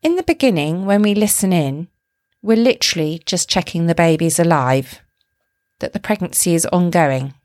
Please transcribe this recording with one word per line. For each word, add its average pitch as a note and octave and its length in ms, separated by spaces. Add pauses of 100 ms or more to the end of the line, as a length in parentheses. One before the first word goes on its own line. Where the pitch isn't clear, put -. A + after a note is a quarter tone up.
In E4+ 140
the F#4 60
beginning, F#3 600
when G3+ 160
we G#3 140
listen G#3 380
in, D3+ 340 (540)
we're A3 160
literally E3+ 680
just - 220
checking F3 380
the E3 100
baby's E3 420
alive, C3+ 640 (800)
that - 140
the G#3 80
pregnancy F#3 540
is E3 100
ongoing. D#3 800